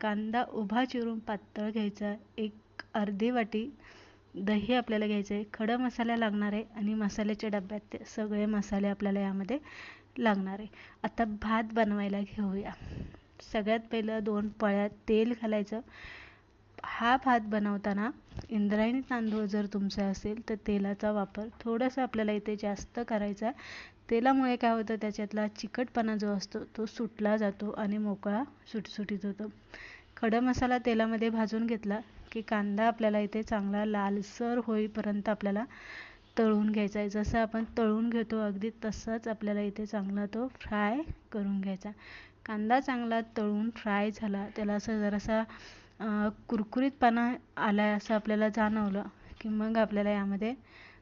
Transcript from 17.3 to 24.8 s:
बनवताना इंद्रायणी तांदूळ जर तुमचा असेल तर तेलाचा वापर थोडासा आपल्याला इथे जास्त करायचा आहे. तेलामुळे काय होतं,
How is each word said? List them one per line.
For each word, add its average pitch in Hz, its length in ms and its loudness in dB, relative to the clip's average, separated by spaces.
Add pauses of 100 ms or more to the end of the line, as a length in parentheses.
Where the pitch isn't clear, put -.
बनवताना 208 640 0 (400)
इंद्रायणी 214 600 2
तांदूळ 220 360 0
जर 208 200 0
तुमचा 196 400 0
असेल 208 440 -2
तर 220 60 0 (120)
तेलाचा 202 440 0
वापर 208 360 -2 (140)
थोडासा 254 420 0
आपल्याला 220 280 0
इथे 214 240 -2
जास्त 202 520 -4
करायचा 208 380 -2
आहे. 240 160 -2 (480)
तेलामुळे 254 460 4
काय 233 160 4
होतं, 226 240 0